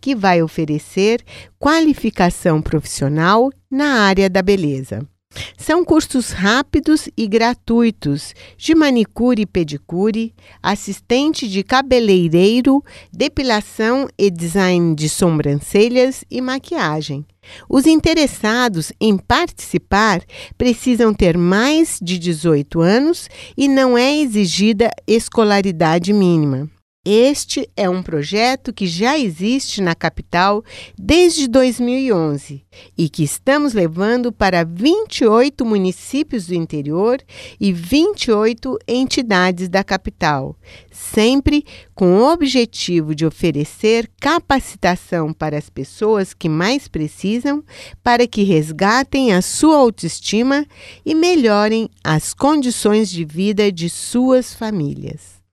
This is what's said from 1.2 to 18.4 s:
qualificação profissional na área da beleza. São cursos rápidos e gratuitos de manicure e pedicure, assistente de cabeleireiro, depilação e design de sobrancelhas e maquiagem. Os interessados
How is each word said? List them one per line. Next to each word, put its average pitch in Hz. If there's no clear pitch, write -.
qualificação 226
profissional 160
na 269
área 196
da 190
beleza. 143
São 339
cursos 302
rápidos 269
e 226
gratuitos 226
de 311
manicure 247
e 208
pedicure, 190
assistente 240
de 190
cabeleireiro, 233
depilação 247
e 202
design 170
de 151
sobrancelhas 196
e -
maquiagem. 175
Os -
interessados 240